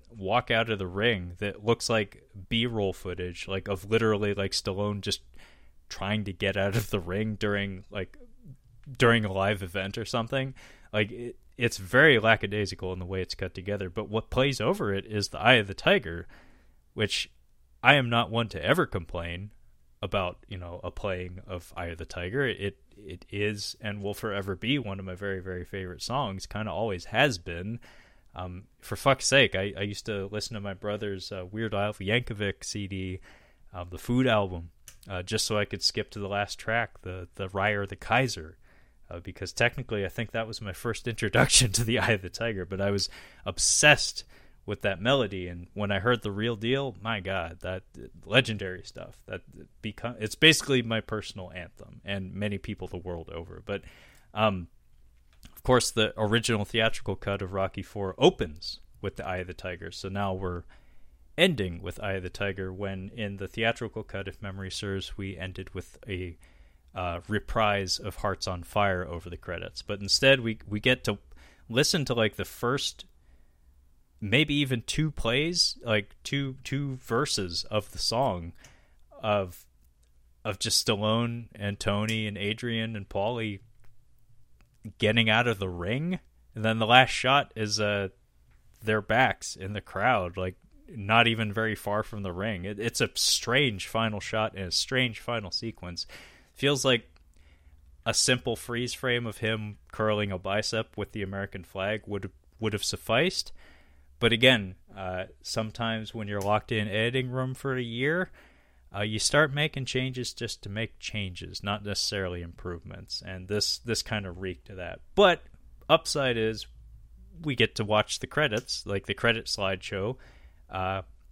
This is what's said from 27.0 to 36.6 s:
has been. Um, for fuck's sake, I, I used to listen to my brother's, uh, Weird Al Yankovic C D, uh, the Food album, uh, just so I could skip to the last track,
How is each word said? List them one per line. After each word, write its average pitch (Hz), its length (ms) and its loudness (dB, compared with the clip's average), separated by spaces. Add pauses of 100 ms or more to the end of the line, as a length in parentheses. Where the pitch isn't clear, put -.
has 117 320 2
been. 90 400 -8 (560)
Um, 90 300 -10 (160)
for - 160 -6
fuck's 135 300 2
sake, 131 280 6
I, 98 220 0
I 95 60 -4
used 104 240 -6
to 101 260 -4
listen 107 220 -6
to 104 60 -8
my 101 140 -6
brother's, 104 560 -6
uh, 92 200 -8
Weird 107 240 -2
Al 104 180 2
Yankovic 104 720 -2
C 104 220 -6
D, 92 340 -6 (520)
uh, 90 120 -10
the 90 140 -12
Food 123 280 4
album, 92 440 2 (380)
uh, 92 140 -6
just 107 240 -2
so 107 100 0
I 104 100 2
could - 160 -6
skip - 280 0
to - 80 -12
the 101 100 -6
last 101 300 -2
track, 113 440 -2